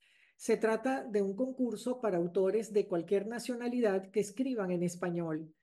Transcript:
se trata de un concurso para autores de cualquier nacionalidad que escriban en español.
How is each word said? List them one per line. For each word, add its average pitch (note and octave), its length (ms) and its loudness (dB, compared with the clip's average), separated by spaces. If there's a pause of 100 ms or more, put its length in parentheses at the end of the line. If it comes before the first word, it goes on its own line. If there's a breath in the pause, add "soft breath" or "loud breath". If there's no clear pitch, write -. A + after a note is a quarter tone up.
(360 soft breath)
se A3 220 0
trata A3 460 0
de G#3 180 0
un G3 140 0
concurso B3 640 -2
para F#3+ 160 2
autores F#3+ 560 2
de G3+ 140 4
cualquier F#3+ 400 0
nacionalidad A#3 840 0
que G#3+ 80 2
escriban G#3+ 520 -2
en F3 120 2
español. E3+ 800 -2